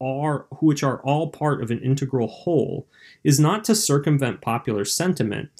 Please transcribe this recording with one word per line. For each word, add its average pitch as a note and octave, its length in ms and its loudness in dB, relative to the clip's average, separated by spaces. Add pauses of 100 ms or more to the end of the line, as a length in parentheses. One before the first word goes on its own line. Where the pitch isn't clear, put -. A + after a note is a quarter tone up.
are, C#3 460 -4 (140)
which D3+ 240 2
are B2+ 180 -2
all D3 280 0
part C#3+ 340 -2
of A2+ 80 -4
an A#2 80 -2
integral C3 480 0
whole, - 580 -2 (380)
is C#3+ 160 4
not F#3+ 240 2
to A3 100 4
circumvent C#3 640 0
popular A2+ 440 -2
sentiment, A2+ 760 -2